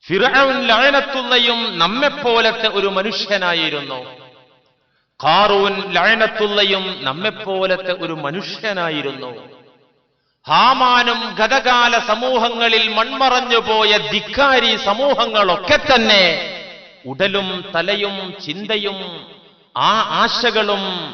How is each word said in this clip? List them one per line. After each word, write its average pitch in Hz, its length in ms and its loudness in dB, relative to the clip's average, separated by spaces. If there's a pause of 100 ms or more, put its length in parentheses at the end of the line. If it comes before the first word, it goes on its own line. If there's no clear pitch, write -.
ഫിർഔൻ 254 600 2
ലഅനത്തുള്ളയും 240 1120 2
നമ്മെപ്പോലത്തെ 226 880 0
ഒരു 196 200 0
മനുഷ്യനായിരുന്നു. 170 1160 -2 (1200)
ഖാറൂൻ 196 680 2
ലഅനത്തുള്ളയും 202 1120 0
നമ്മെപ്പോലത്തെ 190 880 -4
ഒരു 170 220 -6
മനുഷ്യനായിരുന്നു. 156 1120 -6 (1200)
ഹാമാനും 233 920 2
ഗതകാല 240 600 2
സമൂഹങ്ങളിൽ 233 920 0
മൺമറഞ്ഞുപോയ 233 1040 2
ധിക്കാരി 233 800 0
സമൂഹങ്ങളൊക്കെ 214 1040 0 (140)
തന്നെ 196 600 2 (500)
ഉടലും 185 720 -2
തലയും 196 580 -4 (120)
ചിന്തയും 190 840 -6 (500)
ആ 196 460 2
ആശകളും 214 580 0 (320)